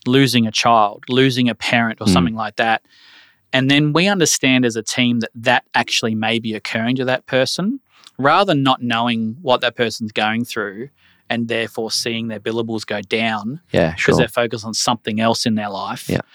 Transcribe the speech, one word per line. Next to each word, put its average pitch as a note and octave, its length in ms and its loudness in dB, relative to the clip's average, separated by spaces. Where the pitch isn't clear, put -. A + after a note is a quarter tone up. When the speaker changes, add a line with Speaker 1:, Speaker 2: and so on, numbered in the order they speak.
Speaker 1:
losing B2 400 4
a A2 40 -4
child, A2 580 2
losing B2+ 400 2
a A2 60 -2
parent A#2 440 0
or A2 60 -8
Speaker 2:
Mm. G2+ 80 4
Speaker 1:
something F2+ 220 2
like A2 220 -8
that. A2+ 260 0
And C3 200 2
then D3 200 4
we E3 160 2
understand C#3+ 560 2
as A#2 120 0
a A2+ 80 -4
team A#2+ 380 0
that A2 120 -6
that B2 300 0
actually A#2+ 400 0
may A2 260 -2
be A2 140 -4
occurring A2+ 440 -4
to C3 80 -2
that B2+ 200 -2
person. E3+ 540 -2
Rather E3+ 360 4
than C#3+ 100 2
not C3 200 2
knowing A#2 580 -2
what B2+ 200 2
that A#2+ 140 0
person's A2 360 -4
going A2 340 -2
through G#2+ 440 -8
and A#2 180 -2
therefore A2+ 440 -4
seeing A#2 360 -6
their G#2+ 120 -10
billables A2+ 460 -6
go G#2 160 -6
down A2 580 -4
Speaker 2:
Yeah, F2 200 2
Speaker 1:
because E2+ 100 -8
Speaker 2:
sure. F2 140 4
Speaker 1:
they're A2+ 120 2
focused A#2 360 -4
on A2+ 120 -10
something A2+ 440 -2
else A2+ 280 0
in A2+ 80 2
their G#2 140 -4
life. G2 380 -8
Speaker 2:
Yeah. - 140 -2